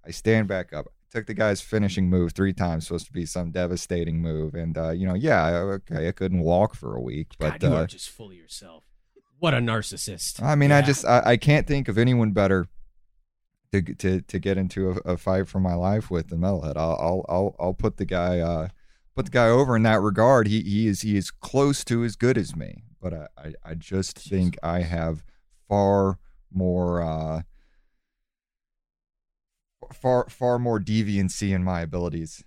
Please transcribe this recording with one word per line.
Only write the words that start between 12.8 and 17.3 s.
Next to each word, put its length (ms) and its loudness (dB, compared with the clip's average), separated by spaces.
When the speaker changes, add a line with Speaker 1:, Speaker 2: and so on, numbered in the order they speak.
Speaker 1:
to, 100 2
to, 380 -2
to 180 -8
get 180 0
into 320 -2
a, 220 -4
a 60 -2
fight 300 -2
for 120 -4
my 160 0
life 340 -2
with 200 -4
than 100 -4
Metalhead. 380 -2
I'll, 220 0
I'll, 300 -2
I'll, 300 -2